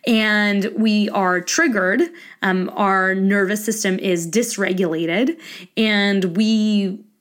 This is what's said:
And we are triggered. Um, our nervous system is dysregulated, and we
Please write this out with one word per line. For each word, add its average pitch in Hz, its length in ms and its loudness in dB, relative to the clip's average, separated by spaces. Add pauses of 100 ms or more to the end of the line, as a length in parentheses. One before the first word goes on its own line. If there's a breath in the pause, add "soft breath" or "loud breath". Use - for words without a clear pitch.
And 208 680 2
we 214 340 2
are 185 300 0
triggered. 220 600 0 (400 loud breath)
Um, 185 320 0
our 190 420 2
nervous 196 460 0
system 202 360 -2
is 170 320 -2
dysregulated, 185 1080 -2 (380 loud breath)
and 202 600 0
we 214 640 0 (200)